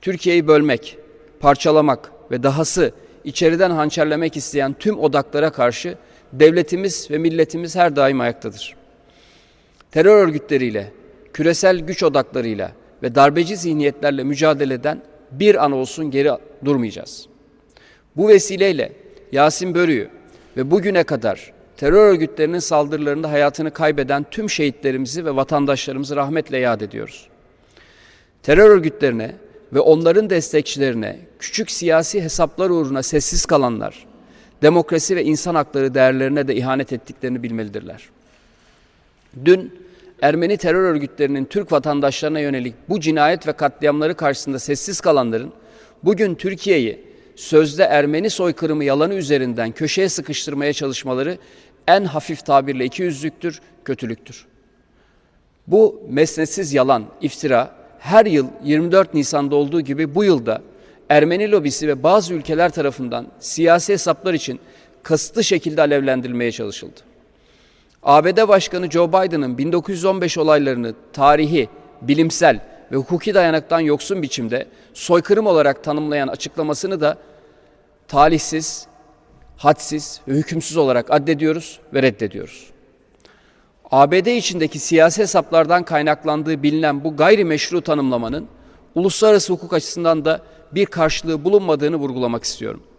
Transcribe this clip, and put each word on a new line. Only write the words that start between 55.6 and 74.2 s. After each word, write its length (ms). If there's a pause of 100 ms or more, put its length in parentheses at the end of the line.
Bu 420
mesnetsiz 640
yalan, 320 (160)
iftira 540 (240)
her 260
yıl 220 (160)
yirmi 280
dört 220
Nisan'da 420
olduğu 260
gibi 340
bu 80
yılda 380 (480)
Ermeni 420
lobisi 360
ve 160
bazı 300
ülkeler 380
tarafından 560 (120)
siyasi 540
hesaplar 400
için 260 (440)
kasıtlı 400
şekilde 380
alevlendirilmeye 720
çalışıldı. 480 (1040)
A 220
B 100
D 120
Başkanı 440
Joe 180
Biden'ın 480
bin 140
dokuz 240
yüz 100
on 160
beş 160
olaylarını 560 (200)
tarihi, 560 (320)
bilimsel 720 (180)
ve 40
hukuki 380
dayanaktan 460
yoksun 420